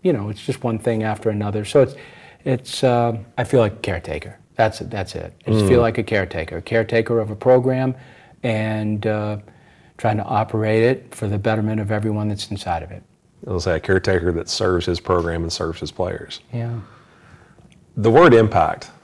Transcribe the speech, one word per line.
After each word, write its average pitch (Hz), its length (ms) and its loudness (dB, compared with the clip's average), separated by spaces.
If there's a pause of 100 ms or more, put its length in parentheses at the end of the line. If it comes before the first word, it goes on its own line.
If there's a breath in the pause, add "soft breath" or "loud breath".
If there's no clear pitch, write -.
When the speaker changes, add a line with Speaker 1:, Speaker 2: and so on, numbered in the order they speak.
Speaker 1:
you 180 100 4
know, 104 160 -2
it's 104 160 -10
just - 180 -6
one 113 140 -2
thing 110 260 -2
after 107 260 -2
another. 104 360 -2
So 143 160 4
it's, - 140 2 (500 loud breath)
it's, - 380 -4
uh, 120 340 2 (200)
I 123 80 -2
feel 131 160 2
like 104 120 2
a - 40 -16
caretaker. - 600 -8 (180)
That's 110 260 0
it, - 100 -10
that's 98 240 -8
it. 85 180 -12 (140)
I 110 40 0
just 107 140 4
feel 120 140 6
Speaker 2:
Mm. 120 40 4
Speaker 1:
like 113 140 0
a 110 60 -2
caretaker, 90 580 -4
caretaker 113 580 0
of 107 120 -4
a 104 40 -8
program 127 600 2 (480 loud breath)
and, 107 640 -2
uh, 107 300 -2 (600 soft breath)
trying 110 200 0
to 104 60 -4
operate 110 600 0
it 131 320 0
for 107 120 -6
the 101 120 -2
betterment 110 420 0
of 101 100 -4
everyone 107 360 -2
that's 101 240 -6
inside 87 320 -6
of 92 80 -16
it. 95 100 -16 (460)
Speaker 2:
I'll 95 120 -2
say 95 160 0
a - 40 -2
caretaker 92 540 2
that - 160 -4
serves 92 360 0
his 87 140 -2
program 85 420 0
and 82 100 -4
serves 82 280 -6
his 80 120 -10
players. - 500 -8 (120)
Speaker 1:
Yeah. 117 160 -6 (1300 soft breath)
Speaker 2:
The 110 140 4
word 147 220 10
impact 104 560 4 (140)